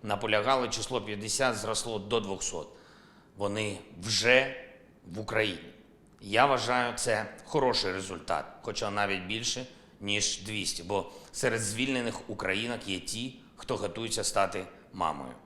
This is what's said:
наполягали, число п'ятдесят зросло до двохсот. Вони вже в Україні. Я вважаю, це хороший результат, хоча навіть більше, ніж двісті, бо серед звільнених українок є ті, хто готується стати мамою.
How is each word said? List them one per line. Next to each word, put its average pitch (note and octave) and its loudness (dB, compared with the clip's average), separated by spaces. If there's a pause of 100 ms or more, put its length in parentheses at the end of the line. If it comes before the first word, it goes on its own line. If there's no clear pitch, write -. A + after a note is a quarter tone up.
наполягали, A2 2
число - -2
п'ятдесят G#2+ 0
зросло G#2+ -2
до G#2+ 0
двохсот. F#2+ -4 (680)
Вони G2+ -2 (240)
вже A#2 4 (420)
в F2+ -10
Україні. G#2+ 0 (560)
Я A2 6
вважаю, B2 2
це G#2+ 0 (200)
хороший A#2+ 2
результат, F#2 -4 (180)
хоча G#2 -4
навіть G2 0
більше, A#2 -4 (340)
ніж G2+ 0
двісті, G2+ -4
бо F#2+ 0 (220)
серед A#2 2
звільнених A#2 0
українок G#2 -2
є F#2 0
ті, A2+ -6 (220)
хто - -4
готується G#2+ -2
стати G2 2 (260)
мамою. D2 -2 (140)